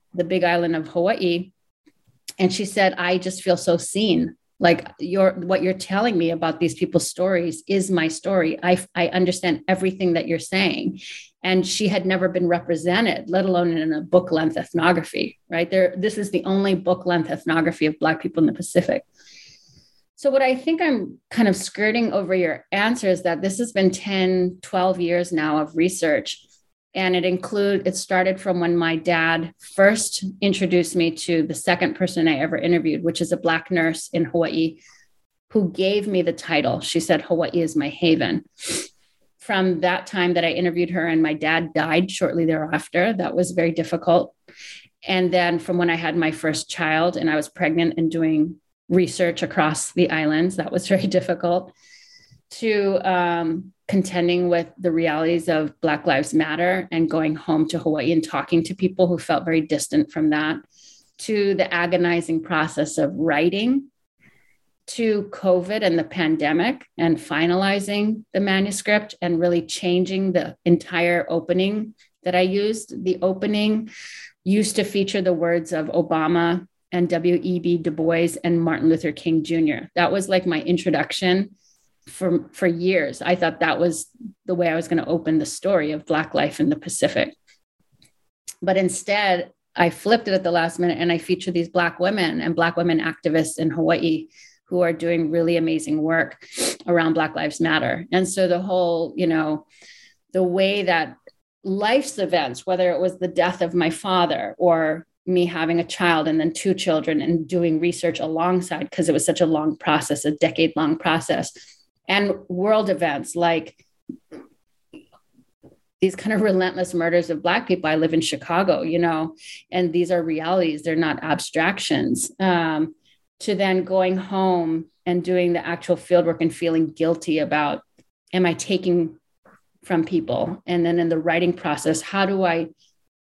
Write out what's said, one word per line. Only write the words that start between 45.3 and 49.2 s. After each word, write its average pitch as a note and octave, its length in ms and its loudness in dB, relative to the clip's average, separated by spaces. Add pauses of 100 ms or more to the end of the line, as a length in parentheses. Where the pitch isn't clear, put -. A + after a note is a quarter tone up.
then F3 260 2
from F3 180 -2
when E3+ 120 2
I E3 60 2
had E3 200 -2
my D#3+ 160 2
first - 380 -4
child E3 480 0
and E3 120 0
I D3+ 60 0
was D3+ 140 -2
pregnant E3 480 0
and E3 120 2
doing D#3+ 460 0 (320)
research F3 560 0